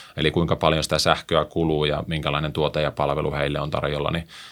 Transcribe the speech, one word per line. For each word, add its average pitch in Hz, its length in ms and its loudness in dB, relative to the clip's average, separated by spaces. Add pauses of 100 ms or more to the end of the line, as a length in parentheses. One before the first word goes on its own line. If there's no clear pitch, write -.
(180)
eli 76 140 2
kuinka 82 240 2
paljon 80 280 2
sitä 78 160 0
sähköä 80 460 2
kuluu 80 400 0
ja 76 220 0
minkälainen 76 460 -2
tuote 76 280 0
ja 73 100 0
palvelu 73 420 -2
heille 73 260 -2
on 71 120 -4
tarjolla, 73 400 -2
niin 82 160 -4 (240)